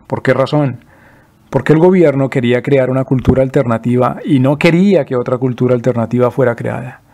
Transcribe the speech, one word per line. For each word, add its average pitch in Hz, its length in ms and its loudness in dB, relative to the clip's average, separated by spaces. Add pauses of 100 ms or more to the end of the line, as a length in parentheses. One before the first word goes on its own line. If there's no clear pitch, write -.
¿Por - 140 -6
qué 131 120 2
razón? 135 440 -2 (720)
Porque 135 220 0
el 156 60 4
gobierno 160 500 2
quería 120 320 0
crear 131 300 0
una 131 140 -2
cultura 131 380 0
alternativa 123 800 0
y 160 160 0
no 139 200 0
quería 170 480 2
que 131 100 -4
otra 123 220 -2
cultura 123 360 0
alternativa 120 560 0
fuera 120 240 0
creada. 117 460 -10 (140)